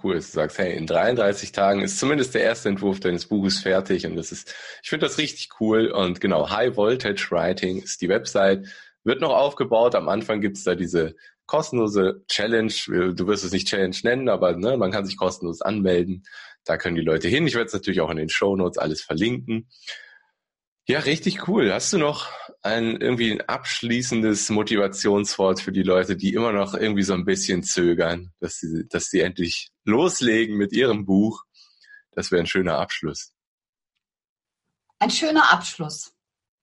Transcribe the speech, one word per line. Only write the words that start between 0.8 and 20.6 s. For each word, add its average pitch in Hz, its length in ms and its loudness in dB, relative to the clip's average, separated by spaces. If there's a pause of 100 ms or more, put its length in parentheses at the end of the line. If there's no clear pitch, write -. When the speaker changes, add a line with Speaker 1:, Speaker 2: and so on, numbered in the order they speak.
Speaker 1:
dreiunddreißig 101 640 0
Tagen 98 300 2
ist 98 180 -4
zumindest 135 360 0
der 110 80 2
erste 110 260 0
Entwurf 98 320 0
deines 90 260 -2
Buches 98 320 0
fertig 95 460 0
und 82 100 -6
das 82 160 -8
ist, - 240 -14 (260)
ich - 60 -16
finde 156 180 -2
das - 120 -4
richtig - 320 -6 (100)
cool 110 320 2
und 90 300 -2
genau, 80 280 2
High 113 280 0
Voltage 104 540 0
Writing 92 500 -2
ist - 200 -10
die 87 60 -2
Website, 98 580 2 (380)
wird - 160 0
noch 156 120 0
aufgebaut, 120 640 4
am 87 140 2
Anfang 107 320 0
gibt's 101 240 -4
da 90 120 2
diese 85 420 -2 (280)
kostenlose 107 840 0
Challenge, 110 440 0 (140)
du 90 400 0
wirst 98 160 0
es 87 80 -4
nicht 92 160 0
Challenge 95 360 0
nennen, 123 260 0
aber, 92 260 2
ne, 113 220 0
man 95 140 0
kann 101 140 -2
sich 92 120 -10
kostenlos 85 440 -4
anmelden, 95 640 0 (400)
da 82 140 0
können 87 180 -2
die 82 60 0
Leute 80 260 2
hin, 147 180 2
ich 123 100 0
werde 117 120 0
es - 60 -10
natürlich 98 260 -2
auch 80 100 0
in 82 60 -4
den 78 140 -4
Shownotes 98 480 0
alles 78 240 -2
verlinken. 113 680 -4 (1160)